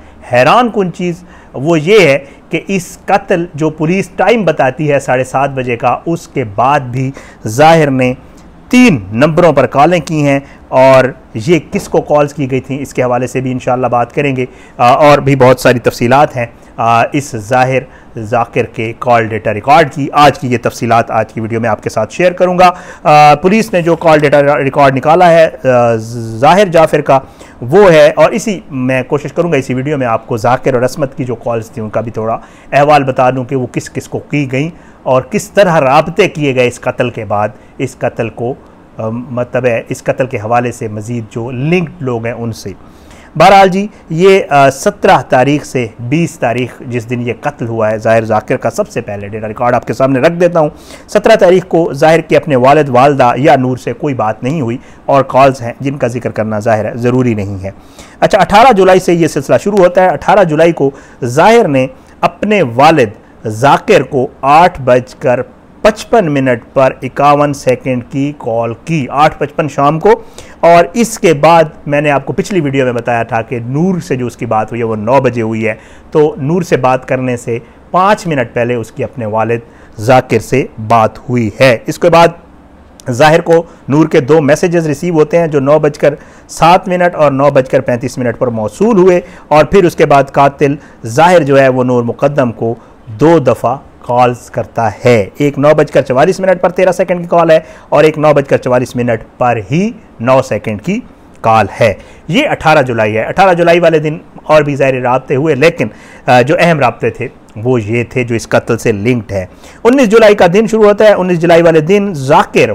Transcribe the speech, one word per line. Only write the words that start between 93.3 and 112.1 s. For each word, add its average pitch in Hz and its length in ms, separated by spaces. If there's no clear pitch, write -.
दफ़ा 123 400
calls 123 440
करता 113 380
है। 110 260
एक 143 180
नौ 147 160
बजकर 151 280
चवालीस 165 380
मिनट 185 200
पर 185 100
तेरह 185 220
second 180 280
की 175 60
कॉल 170 260
है 160 120
और 147 120
एक 151 140
नौ 151 160
बजकर 139 220
चवालीस 123 400
मिनट 120 240
पर 120 380
ही 165 360
नौ 131 200
second 107 380
की 180 140
call 110 280
है। - 280
ये 233 140
अठारह 156 380
जुलाई 113 300
है। 110 120
अठारह 190 280
जुलाई 170 280
वाले 165 200
दिन 156 200
और 151 160
भी 143 120
ज़ाहिर 135 260
राब्ते 127 340
हुए, 147 200
लेकिन, 151 360
अ, 127 140
जो 135 120
अहम 170 260
राब्ते 120 300
थे 117 200
वो 123 200
ये 113 260
थे 127 80
जो 117 100
इस 110 120
कत्ल 117 300
से 117 160
linked 104 400
है। 92 160
उन्नीस 254 240
जुलाई 214 260
का 196 140
दिन 208 180
शुरू 220 180
होता 208 200
है। 208 100
उन्नीस 180 240
जुलाई 170 240
वाले 165 180
दिन 202 340